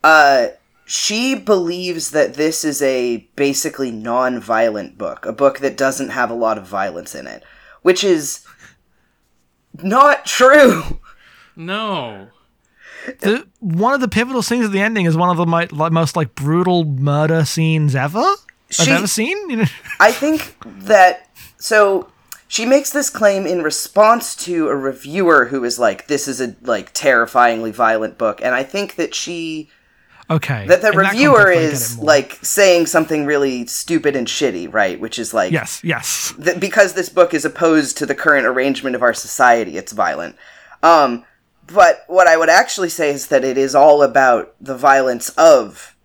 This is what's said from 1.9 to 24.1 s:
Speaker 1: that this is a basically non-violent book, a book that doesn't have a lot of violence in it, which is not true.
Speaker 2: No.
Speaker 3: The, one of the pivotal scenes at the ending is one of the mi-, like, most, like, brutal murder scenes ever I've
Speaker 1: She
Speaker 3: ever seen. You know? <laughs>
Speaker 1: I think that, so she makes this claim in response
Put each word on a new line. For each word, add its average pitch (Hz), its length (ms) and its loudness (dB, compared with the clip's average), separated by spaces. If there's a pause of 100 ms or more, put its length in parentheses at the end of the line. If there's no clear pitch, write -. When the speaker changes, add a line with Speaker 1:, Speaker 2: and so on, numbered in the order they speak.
Speaker 1:
that 147 220 0
this 156 320 -4
is 143 160 -4
a 123 460 -2 (100)
basically 139 540 -4
non-violent 113 1040 -4
book, 92 280 -10
a 113 60 -8
book 135 280 -2
that 135 180 -6
doesn't 135 320 -4
have 123 200 -4
a 117 40 -8
lot 113 240 -2
of 98 100 -16
violence 95 480 -8
in 67 120 -16
it, 53 160 -18 (380)
which 185 220 0
is 160 380 -2 (1400)
not 277 440 2
true. 254 760 4 (560)
Speaker 2:
No. 165 720 -8 (960)
Speaker 3:
The, 233 260 -2 (120)
one 202 340 -2
of 269 80 -2
the 247 60 -2
pivotal 240 340 -2
scenes 240 240 -2
at 202 60 -4
the 196 100 -2
ending 214 240 -2
is 160 100 2
one 175 140 2
of 170 80 0
the 170 80 0
mi-, 170 220 0
like, 160 240 -4
most, 165 240 0
like, 160 200 -4
brutal 170 500 0
murder 147 600 0
scenes 156 500 0
ever 147 240 -2
I've 381 160 0 (360)
Speaker 1:
She 214 200 0
Speaker 3:
ever 214 160 0
seen. 349 420 -4
You 240 80 -4
know? 220 80 0 (180)
<laughs> - 160 -16
Speaker 1:
I 220 120 4
think 302 440 -4 (100)
that, 190 640 2 (300)
so 202 540 0 (360)
she - 180 -6
makes 277 260 2
this 285 180 -4
claim 196 380 0
in 175 160 -2
response 214 720 0 (100)